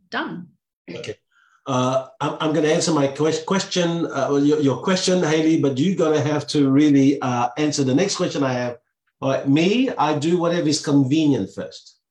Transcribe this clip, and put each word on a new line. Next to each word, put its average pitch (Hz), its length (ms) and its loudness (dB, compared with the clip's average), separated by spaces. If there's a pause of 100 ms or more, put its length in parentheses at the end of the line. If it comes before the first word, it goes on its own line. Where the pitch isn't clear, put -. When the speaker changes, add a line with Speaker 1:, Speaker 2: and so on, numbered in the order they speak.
Speaker 1:
done. 269 380 -10 (420)
Speaker 2:
Okay. 117 260 -12 (540)
Uh, 131 380 -2 (120)
I'm, 147 220 -4
I'm 151 100 0
gonna 151 180 2
answer 165 220 0
my 143 180 2
ques-, 151 340 -2
question, 170 640 -2
uh, 131 240 -4
well, 143 120 2
your, 151 160 4
your 135 220 0
question, 185 400 0
Haley, 160 400 2
but 135 160 0
you're 175 180 0
gonna 156 240 2
have 147 280 -2
to 143 200 2
really, 139 540 4
uh, 147 360 -2
answer 147 260 0
the 127 100 2
next 180 220 0
question 165 280 -2
I 131 100 -2
have. 123 260 -6 (420)
All 135 80 -2
right, 135 180 -2
me, 196 440 2
I 147 260 0
do 165 220 0
whatever 170 280 0
is 147 160 0
convenient 139 680 2
first. - 460 -14 (120)